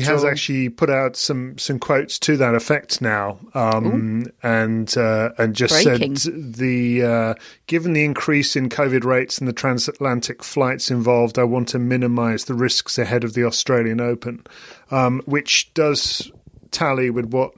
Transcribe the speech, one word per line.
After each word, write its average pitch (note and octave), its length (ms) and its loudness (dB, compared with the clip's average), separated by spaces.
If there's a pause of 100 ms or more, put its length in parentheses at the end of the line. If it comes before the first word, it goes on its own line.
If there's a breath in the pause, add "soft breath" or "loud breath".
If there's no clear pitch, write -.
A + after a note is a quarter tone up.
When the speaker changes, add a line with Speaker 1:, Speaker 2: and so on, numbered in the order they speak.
Speaker 1:
has C3+ 80 0
Speaker 2:
withdrawal. D3 220 2
Speaker 1:
actually C3+ 380 -2
put C#3+ 220 0
out C3+ 260 0
some, C3 400 -6
some C3+ 220 -4
quotes C#3+ 420 0
to D3+ 160 2
that B2+ 180 4
effect - 460 0
now, G#2 380 -2 (160)
um, A2+ 720 0
Speaker 2:
Ooh. - 60 -16 (100)
Speaker 1:
and, A2+ 560 0
uh, A2 400 2
and A2+ 160 2
just B2+ 280 2
Speaker 2:
Breaking. C3+ 340 2
Speaker 1:
said C3+ 380 -6
the, B2 480 0
uh, A2+ 320 2 (320 loud breath)
"Given E3 280 0
the D3+ 100 4
increase D3 500 0
in C3 140 0
covid C3 360 0
rates B2+ 340 0
and C3 100 -4
the B2 40 -2
transatlantic B2 880 -2
flights C3 480 -2
involved, A#2+ 480 2
I B2 60 4
want A#2+ 240 0
to C3 100 -2
minimise A#2+ 680 0
the C3 100 -6
risks A#2+ 440 0
ahead A#2+ 260 0
of A2+ 80 -6
the A#2+ 120 2
Australian A#2 560 0
Open," A#2+ 440 -4 (460 loud breath)
um, C3 340 2
which - 500 -2
does - 560 0 (400)
tally C3+ 400 0
with A#2 160 -2
what B2+ 320 -2